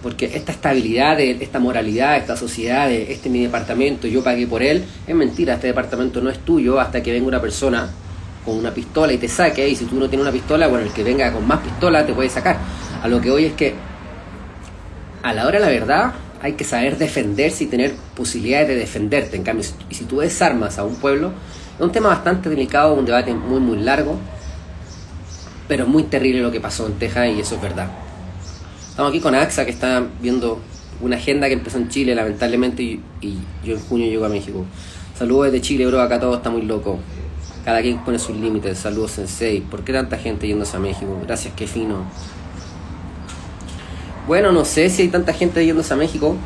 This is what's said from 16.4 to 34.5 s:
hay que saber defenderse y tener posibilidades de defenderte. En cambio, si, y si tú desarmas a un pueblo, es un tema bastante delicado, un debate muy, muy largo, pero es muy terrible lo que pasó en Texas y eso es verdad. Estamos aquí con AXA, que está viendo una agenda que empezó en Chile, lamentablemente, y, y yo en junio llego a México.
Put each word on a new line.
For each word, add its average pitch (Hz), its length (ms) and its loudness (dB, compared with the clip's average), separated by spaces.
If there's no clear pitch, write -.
hay 147 120 -2
que 147 100 -6
saber 127 360 0
defenderse 147 640 0
y 131 40 -2
tener 131 280 2
posibilidades 123 520 2
de 135 80 2
defenderte. 107 640 0
En 92 40 -4
cambio, 107 220 -2
si, - 100 -6
y - 60 -10
si - 100 -8
tú 131 140 -2
desarmas 123 580 2
a 104 60 -2
un 117 140 -4
pueblo, 147 340 2
es - 40 0
un 175 80 2
tema 220 180 4
bastante 180 380 2
delicado, 147 460 4
un 135 120 4
debate 120 280 2
muy, 120 260 0
muy 117 200 2
largo, 143 400 2
pero 135 180 0
es 120 40 0
muy 156 140 6
terrible 131 380 2
lo 117 100 2
que 113 100 -4
pasó 110 240 -4
en 104 80 -2
Texas 117 420 0
y 104 40 -2
eso 104 160 -4
es - 80 -6
verdad. 92 260 -4
Estamos 143 180 0
aquí 156 100 0
con 151 160 2
AXA, 143 300 2
que 123 60 -4
está 127 340 0
viendo 120 380 0
una 123 160 0
agenda 139 300 0
que 135 60 4
empezó 123 260 -4
en 120 100 -2
Chile, 127 260 2
lamentablemente, 120 680 0
y, 113 200 -4
y 98 200 -6
yo 107 120 -4
en 104 80 -6
junio 117 260 0
llego 110 160 0
a 107 60 0
México. 98 340 -4